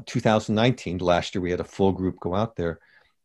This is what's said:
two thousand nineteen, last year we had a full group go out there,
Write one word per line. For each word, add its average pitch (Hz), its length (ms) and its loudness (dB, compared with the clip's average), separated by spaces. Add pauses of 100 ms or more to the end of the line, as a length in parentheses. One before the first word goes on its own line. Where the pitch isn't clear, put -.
two - 140 -6
thousand 110 360 2
nineteen, 110 420 0
last 87 380 0
year 95 60 -2
we 87 100 -2
had 90 80 -2
a 85 40 -6
full 95 280 2
group 90 280 -4
go 87 160 -4
out 110 200 -2
there, 85 240 -4 (460)